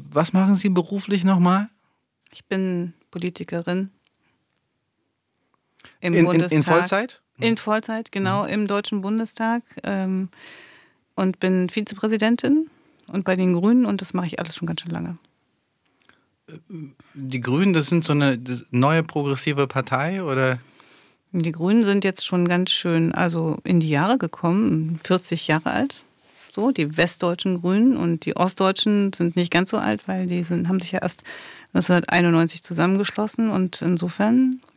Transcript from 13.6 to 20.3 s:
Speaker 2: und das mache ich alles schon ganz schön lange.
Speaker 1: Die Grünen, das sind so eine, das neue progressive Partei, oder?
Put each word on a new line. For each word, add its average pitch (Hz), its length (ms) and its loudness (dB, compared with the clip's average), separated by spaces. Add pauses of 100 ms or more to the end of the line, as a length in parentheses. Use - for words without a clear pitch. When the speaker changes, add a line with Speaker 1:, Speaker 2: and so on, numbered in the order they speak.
Speaker 2:
und 202 160 0
das - 140 -10
mache 180 140 -2
ich - 120 -8
alles 165 160 -8
schon 175 100 -8
ganz 165 160 -6
schön 170 100 -10
lange. 170 260 -6 (2000)
Speaker 1:
Die 131 280 -6
Grünen, 156 320 2
das 156 140 2
sind 170 180 2
so 151 80 2
eine, 139 240 2
das 123 340 -8
neue 147 320 4
progressive 143 640 -2
Partei, 139 560 -2
oder? 131 360 0 (720)